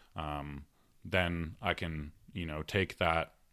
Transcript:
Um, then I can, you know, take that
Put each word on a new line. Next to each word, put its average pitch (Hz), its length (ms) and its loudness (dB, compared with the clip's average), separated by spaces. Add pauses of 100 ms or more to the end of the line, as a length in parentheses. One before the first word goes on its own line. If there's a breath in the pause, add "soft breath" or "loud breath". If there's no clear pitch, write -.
(160 soft breath)
Um, 73 500 -6 (400)
then 87 560 2
I 90 140 2
can, 76 380 -4 (200)
you 87 140 -4
know, 78 160 -4
take 95 340 0
that 82 360 2 (200)